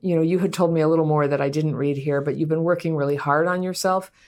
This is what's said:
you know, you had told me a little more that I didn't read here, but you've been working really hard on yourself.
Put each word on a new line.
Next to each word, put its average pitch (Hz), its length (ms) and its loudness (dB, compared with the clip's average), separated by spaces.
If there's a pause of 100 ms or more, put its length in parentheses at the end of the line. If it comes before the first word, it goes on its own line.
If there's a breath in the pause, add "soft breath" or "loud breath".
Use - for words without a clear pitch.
you 180 120 0
know, 160 80 2
you 170 160 2
had 180 140 0
told 170 200 2
me 160 100 2
a 151 60 2
little 160 180 2
more 151 200 2
that 143 140 0
I 139 80 0
didn't 151 280 -2
read 139 200 -2
here, 143 240 -2
but 143 160 -2
you've 151 120 -2
been 160 140 0
working 170 320 0
really 143 220 0
hard 147 320 2
on 180 140 -2
yourself. 185 500 -2 (160 soft breath)